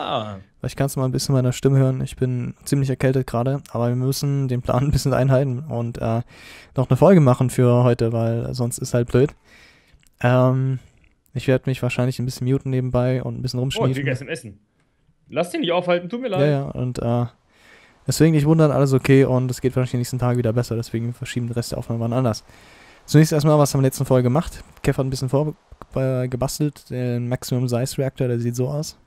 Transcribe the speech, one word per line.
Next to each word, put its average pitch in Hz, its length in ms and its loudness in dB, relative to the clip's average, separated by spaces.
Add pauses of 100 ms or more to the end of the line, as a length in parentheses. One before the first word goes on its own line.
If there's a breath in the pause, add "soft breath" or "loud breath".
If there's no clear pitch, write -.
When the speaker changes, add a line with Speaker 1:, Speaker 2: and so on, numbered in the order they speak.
(580)
Speaker 1:
Vielleicht - 200 -8
kannst 139 180 -2
du 139 40 -4
mal 131 60 0
ein 131 60 -2
bisschen 135 220 -2
meiner 127 180 2
Stimme 135 260 2
hören. 131 220 2
Ich 135 160 -8
bin 127 380 -4 (100)
ziemlich 139 240 0
erkältet 131 380 0
gerade, 135 340 -2 (100)
aber 117 180 -2
wir 123 80 0
müssen 139 520 -2
den 123 140 -2
Plan 123 220 0
ein 147 60 0
bisschen 135 220 0
einhalten 127 460 2 (100)
und, 117 300 -6
äh, 117 240 -2 (520 loud breath)
noch 127 140 -2
eine 131 80 4
Folge 170 240 8
machen 127 300 4
für 123 340 4
heute, 117 280 2
weil 117 420 -2
sonst 120 240 -4
ist - 160 -8
halt 120 140 0
blöd. 131 260 2 (880 soft breath)
Ähm, 127 560 2 (560 soft breath)
ich - 140 -6
werd 127 180 2
mich 135 160 -4
wahrscheinlich 123 360 -2
ein 123 60 -4
bisschen 127 240 -6
muten 135 220 -2
nebenbei 127 520 -2
und 120 160 -8
ein 123 40 -10
bisschen 127 180 -6
Speaker 2:
Oh, 123 40 -2
Speaker 1:
rumschniefen. 131 300 0
Speaker 2:
Digga, 135 180 -4
ist 127 100 -8
im 127 60 -16
Essen. 110 320 -12 (680)
Lass 175 220 -4
dich - 100 -6
nicht 165 120 -2
aufhalten, 175 360 0
tut 240 140 -8
mir 262 60 -6
leid. 180 120 -2
Speaker 1:
Ja, 139 60 4
ja, 143 180 0
und, 127 340 -6
äh, 120 280 0 (800 soft breath)
deswegen 156 280 4
nicht 143 120 2
wundern, 156 240 6
alles 135 240 2
okay 135 320 6
und 127 240 0
es 123 100 -6
geht 127 160 -2
wahrscheinlich 127 140 0
die - 80 -4
nächsten 123 200 -4
Tage 123 200 0
wieder 117 160 0
besser, 120 220 -2
deswegen 117 360 -4
verschieben 123 360 -6
den 120 40 -6
Rest 117 200 -6
der - 60 -6
Aufnahme 117 220 -6
wann 117 140 -2
anders. 123 280 -2 (640 loud breath)
Zunächst 156 280 6
erstmal, 151 240 4
was 143 160 4
haben 139 60 2
wir - 0 -
in - 20 2
der 131 80 4
letzten 131 160 -6
Folge 127 160 4
gemacht? 123 420 -2 (180)
Kev 143 140 0
hat 139 80 -2
ein 135 60 -4
bisschen 131 180 -6
vor-, 147 260 -2 (400)
äh, 131 320 -2
gebastelt, 127 640 -6
den 123 400 -4
Maximum 127 400 -4
Size 120 300 -2
Reactor, 135 300 -2
der 120 120 -2
sieht 120 160 -4
so 127 120 -2
aus. 147 280 -8 (100)